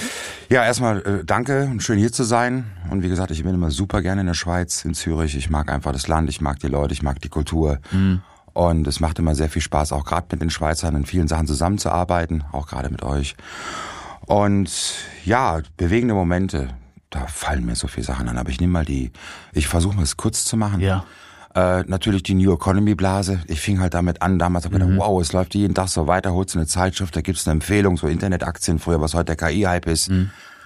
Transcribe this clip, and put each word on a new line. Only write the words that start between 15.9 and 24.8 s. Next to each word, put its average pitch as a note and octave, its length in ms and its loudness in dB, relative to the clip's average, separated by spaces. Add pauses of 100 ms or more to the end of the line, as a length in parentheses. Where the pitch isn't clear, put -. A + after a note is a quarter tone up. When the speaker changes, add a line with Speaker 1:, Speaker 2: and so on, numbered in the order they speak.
Speaker 1:
Momente, F2 540 0 (420)
da C#2 160 -6
fallen C#2 400 -4
mir A#1+ 80 -2
so - 120 -4
viele A#1+ 200 -8
Sachen C2 200 -4
an, A#1+ 120 -4
aber - 100 -4
ich C2+ 100 -2
nehme F2+ 140 2
mal E2 120 2
die, C2+ 260 -4 (420)
ich D2 140 0
versuche F2+ 280 2
mal G2 60 2
es D2 160 -2
kurz - 280 -2
zu - 120 -2
machen. G#2 220 0
Speaker 2:
Ja. F#2 260 0 (500)
Speaker 1:
Äh, F#2 320 4
natürlich F#2+ 340 2
die G2 140 2
New F#2+ 180 6
Economy G2+ 400 2
Blase. F#2+ 540 0
Ich D#2 120 -4
fing G2+ 200 0
halt F2+ 160 0
damit F2 260 0
an, F#2 160 2
damals F2 280 2
hab E2+ 60 -6
ich G2 60 2
gedacht, F#2 160 4